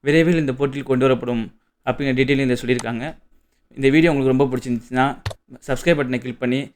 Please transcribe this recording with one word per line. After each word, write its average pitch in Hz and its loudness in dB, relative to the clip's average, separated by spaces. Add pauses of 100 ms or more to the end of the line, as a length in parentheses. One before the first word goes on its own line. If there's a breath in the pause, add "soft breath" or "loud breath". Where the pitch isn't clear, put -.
விரைவில் 165 4
இந்த 131 0
போர்ட்டலில் 135 -4
கொண்டு 127 4
வரப்படும் 120 0 (420)
அப்படிங்கிற 131 -2
டீட்டெயிலும் 135 2
இதை 123 0
சொல்லியிருக்காங்க. 120 -4 (720)
இந்த 135 2
வீடியோ 160 4
உங்களுக்கு 131 2
ரொம்ப 139 4
பிடிச்சிருந்துச்சுன்னா 123 -2 (560)
சப்ஸ்கிரைப் 147 0
பட்டனை 127 -4
கிளிக் 127 -10
பண்ணி 127 -2 (160)